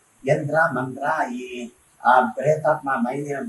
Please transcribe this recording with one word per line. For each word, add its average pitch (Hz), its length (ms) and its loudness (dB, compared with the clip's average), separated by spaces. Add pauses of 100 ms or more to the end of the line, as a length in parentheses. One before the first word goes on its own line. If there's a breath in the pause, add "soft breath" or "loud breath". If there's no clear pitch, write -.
(260)
ಯಂತ್ರ 143 280 0 (180)
ಮಂತ್ರ, 135 600 -2
ಈ, 123 380 -8 (340)
ಆ, 127 160 6
ಪ್ರೇತಾತ್ಮ, 151 720 2
ಮೈಲಿನ 139 420 -2 (120)